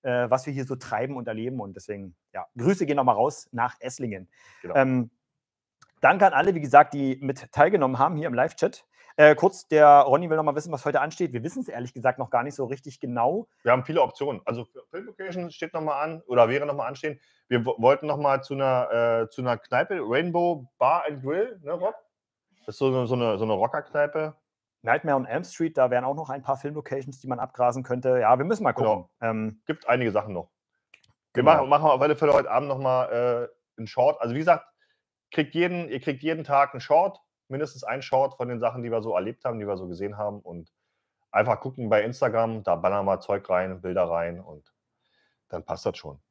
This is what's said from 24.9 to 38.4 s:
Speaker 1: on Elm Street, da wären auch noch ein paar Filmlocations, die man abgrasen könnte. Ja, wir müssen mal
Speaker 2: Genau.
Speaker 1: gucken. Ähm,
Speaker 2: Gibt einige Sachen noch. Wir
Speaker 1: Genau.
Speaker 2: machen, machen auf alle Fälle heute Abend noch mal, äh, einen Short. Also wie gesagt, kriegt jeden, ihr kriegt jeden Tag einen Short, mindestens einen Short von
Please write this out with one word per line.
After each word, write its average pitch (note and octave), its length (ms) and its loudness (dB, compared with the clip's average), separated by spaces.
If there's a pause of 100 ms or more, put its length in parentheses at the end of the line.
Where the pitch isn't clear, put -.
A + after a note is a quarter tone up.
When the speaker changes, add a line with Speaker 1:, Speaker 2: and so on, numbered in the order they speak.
Speaker 1:
on B2+ 80 0
Elm C3 200 -6
Street, D#3+ 340 -4
da B2+ 100 4
wären B2 160 0
auch C#3 100 -4
noch D3+ 140 -10
ein C3+ 140 -10
paar C3+ 160 -4
Filmlocations, C#3 600 -10
die - 80 -18
man B2 120 -6
abgrasen B2 460 -2
könnte. B2+ 360 0
Ja, A#2 160 6
wir C#3 80 -2
müssen G#3+ 200 -2
mal B2 80 2
Speaker 2:
Genau. A2 240 0
Speaker 1:
gucken. F2 140 -14 (120)
Ähm, A2 420 -6
Speaker 2:
Gibt - 240 -6
einige A#2+ 220 2
Sachen G#2 240 -4
noch. E2 160 -10 (840)
Wir B2 100 0
Speaker 1:
Genau. D3+ 120 8
Speaker 2:
machen, C3+ 160 2
machen D3 160 4
auf C3+ 160 4
alle D3 140 2
Fälle D3 180 4
heute - 160 2
Abend C3 180 0
noch C3+ 100 -4
mal, B2+ 280 0
äh, A#2+ 720 -4
einen A2+ 80 -10
Short. C#3 340 0
Also A#2+ 140 -4
wie D3 60 -4
gesagt, D#3+ 260 2 (640)
kriegt D3+ 240 -2
jeden, F3 340 -2
ihr B2+ 120 -8
kriegt C3+ 220 -6
jeden D#3+ 220 -4
Tag C#3 300 2
einen B2 60 -10
Short, F3+ 420 0 (260)
mindestens D3 360 -8
einen B2+ 180 -6
Short C3+ 340 0
von B2 120 -6